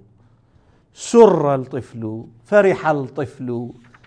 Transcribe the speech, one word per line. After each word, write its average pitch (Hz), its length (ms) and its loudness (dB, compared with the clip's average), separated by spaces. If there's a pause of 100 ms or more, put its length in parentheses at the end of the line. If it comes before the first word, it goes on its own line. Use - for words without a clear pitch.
(960)
سر 175 600 4
الطفل، 117 720 -10 (200)
فرح 196 420 0
الطفل، 123 880 -6 (340)